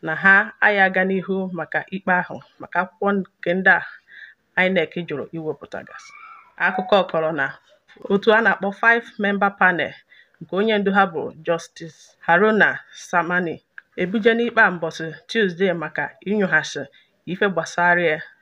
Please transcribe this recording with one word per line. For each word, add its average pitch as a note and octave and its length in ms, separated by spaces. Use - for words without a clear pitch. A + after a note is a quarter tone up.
na D#3+ 120
ha G3 200
agaghị G#3 240
aga F#3+ 240
n'ihu F#3+ 320
maka D#3+ 340
ikpe F#3+ 260
ahụ F3 240
maka - 220
akwụkwọ F#3 320
nke F#3+ 420
ndị F#3+ 200
a - 120
inec F#3 340
jụrụ D#3+ 320
iwepụtagasị. - 800
Akụkọ F#3+ 480
kọrọ D#3+ 300
na C#3 140
otu G3 300
a G#3+ 100
na-akpọ G3 300
Five A#3 440
Member G3+ 420
Panel F3 380
nke - 180
onye G#3+ 220
ndu G3+ 160
ha G3 140
bụ E3 160
Justice E3 600
Haruna F#3 520
Samani F3 560
ebuje G3+ 400
n'ikpe A#3 280
a G#3 100
mbọsị E3 360
Tuesday F#3+ 500
maka D#3 320
inyoghasị D#3+ 640
ife F#3 220
gbasara F3 540
ya D#3 160